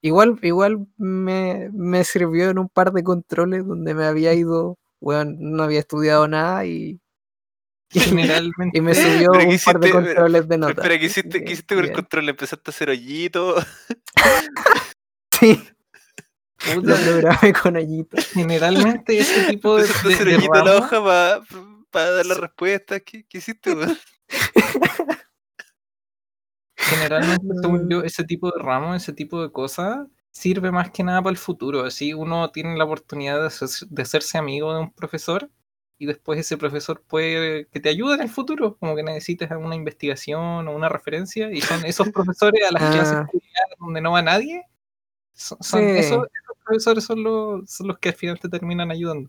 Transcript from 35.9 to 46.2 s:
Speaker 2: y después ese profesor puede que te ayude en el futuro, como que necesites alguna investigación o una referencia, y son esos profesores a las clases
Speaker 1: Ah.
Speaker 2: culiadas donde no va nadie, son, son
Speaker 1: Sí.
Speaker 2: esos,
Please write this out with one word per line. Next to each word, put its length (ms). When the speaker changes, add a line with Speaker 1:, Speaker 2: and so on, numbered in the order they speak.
Speaker 2:
y 80
después 320
ese 180
profesor 460
puede 720
que 80
te 80
ayude 260
en 80
el 60
futuro, 500
como 160
que 80
necesites 480
alguna 240
investigación 960
o 80
una 120
referencia, 640
y 80
son 240
esos 260
profesores 580
a 40
las 220
clases 220
Speaker 1:
Ah. 120
Speaker 2:
culiadas 520
donde 200
no 120
va 100
nadie, 400
son, 260
son 200
Speaker 1:
Sí. 60
Speaker 2:
esos, 200